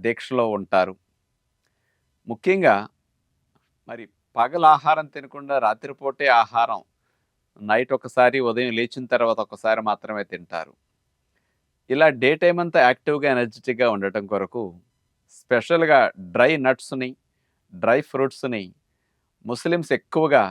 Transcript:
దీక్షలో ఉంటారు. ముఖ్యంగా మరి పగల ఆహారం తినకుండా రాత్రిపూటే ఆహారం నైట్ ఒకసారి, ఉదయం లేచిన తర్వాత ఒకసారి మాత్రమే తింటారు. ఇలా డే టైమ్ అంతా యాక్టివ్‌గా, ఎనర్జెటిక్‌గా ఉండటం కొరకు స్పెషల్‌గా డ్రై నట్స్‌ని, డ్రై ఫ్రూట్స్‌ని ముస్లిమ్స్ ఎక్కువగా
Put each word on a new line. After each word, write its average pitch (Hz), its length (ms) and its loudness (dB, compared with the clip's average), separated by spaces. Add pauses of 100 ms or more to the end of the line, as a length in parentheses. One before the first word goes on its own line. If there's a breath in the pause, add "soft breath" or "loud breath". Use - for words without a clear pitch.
దీక్షలో 117 500 -4
ఉంటారు. 95 460 0 (1300)
ముఖ్యంగా 156 480 2 (1120)
మరి 117 180 -16 (300)
పగల 147 300 0 (100)
ఆహారం 151 380 -2
తినకుండా 139 440 -8
రాత్రిపూటే 135 720 -4 (140)
ఆహారం 113 400 -2 (800)
నైట్ 110 380 0
ఒకసారి, 123 420 2
ఉదయం 120 360 -2
లేచిన 120 300 -6
తర్వాత 117 340 0
ఒకసారి 110 500 -4
మాత్రమే 104 340 -6
తింటారు. 85 480 -12 (1200)
ఇలా 151 160 4 (160)
డే 131 120 4
టైమ్ 175 260 2
అంతా 170 200 0
యాక్టివ్‌గా, 143 500 0
ఎనర్జెటిక్‌గా 120 600 -2
ఉండటం 101 360 -4
కొరకు 98 360 -6 (680)
స్పెషల్‌గా 156 680 2 (320)
డ్రై 123 260 4
నట్స్‌ని, 131 520 -2 (640)
డ్రై 110 280 0
ఫ్రూట్స్‌ని 131 640 -6 (840)
ముస్లిమ్స్ 160 480 -4
ఎక్కువగా 143 580 2